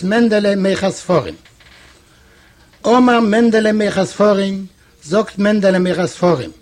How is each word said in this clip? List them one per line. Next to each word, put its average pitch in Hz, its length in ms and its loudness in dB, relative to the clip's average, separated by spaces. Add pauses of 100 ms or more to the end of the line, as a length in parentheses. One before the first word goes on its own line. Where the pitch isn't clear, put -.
מענדעלע, 208 520 0
מויכער 190 340 -2
ספרים. 135 440 -4 (1500)
אמר 240 340 4
מענדעלע, 220 520 2
מויכער 202 340 -2
ספרים, 196 600 0 (380)
זאגט 196 340 -4
מענדעלע, 202 400 2
מויכער 180 280 -2
ספרים. 151 440 -2 (120)